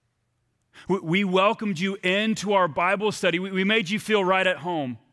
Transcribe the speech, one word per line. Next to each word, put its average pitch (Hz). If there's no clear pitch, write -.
We, 185
we 180
welcomed 196
you 196
into 202
our 185
Bible 190
study. 175
We, 190
we 190
made 208
you 202
feel 214
right 190
at 180
home. 143